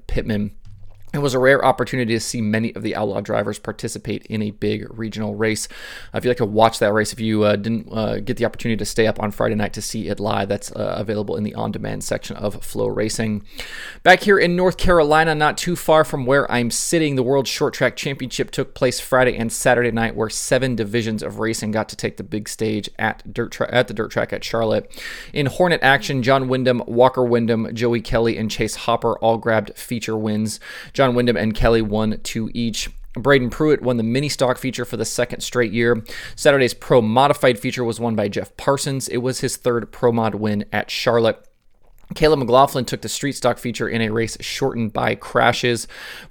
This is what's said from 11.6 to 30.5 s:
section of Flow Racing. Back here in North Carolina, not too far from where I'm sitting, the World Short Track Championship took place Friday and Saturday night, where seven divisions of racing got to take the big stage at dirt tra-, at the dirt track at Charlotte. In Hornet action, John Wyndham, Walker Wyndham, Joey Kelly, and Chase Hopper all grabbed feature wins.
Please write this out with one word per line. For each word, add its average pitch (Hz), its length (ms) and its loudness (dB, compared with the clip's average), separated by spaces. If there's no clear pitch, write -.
section - 320 -6
of 104 300 -6
Flow 110 240 -2
Racing. 107 560 -2
Back 180 200 6
here 202 180 4
in 175 160 2
North 180 200 2
Carolina, 160 600 4
not 151 200 2
too 175 200 -2
far 156 280 4
from 139 220 -4
where 135 240 4
I'm 120 220 0
sitting, 156 420 0
the 127 80 2
World 131 240 2
Short - 280 -2
Track 127 200 0
Championship 135 560 -6
took - 240 -6
place 127 240 0
Friday 127 380 2
and 113 160 -4
Saturday 120 400 2
night, 113 240 0
where 110 120 -2
seven 131 460 0
divisions 110 480 -2
of 104 160 -8
racing 110 320 -2
got 107 200 -2
to - 60 -14
take 107 200 -6
the 92 80 -8
big 104 240 -6
stage 107 500 -4
at 107 340 -4
dirt 117 200 -6
tra-, - 180 -4
at 123 160 2
the 113 80 -10
dirt - 160 -4
track - 220 -2
at - 100 -6
Charlotte. 110 480 -2
In 143 140 0
Hornet 170 380 2
action, 135 400 2
John 135 240 4
Wyndham, 127 400 2
Walker 127 340 4
Wyndham, 117 500 2
Joey 120 280 0
Kelly, 117 360 0
and 110 140 -4
Chase 110 240 -2
Hopper 117 460 0
all 113 180 2
grabbed 110 400 -2
feature 113 380 -6
wins. 107 420 -2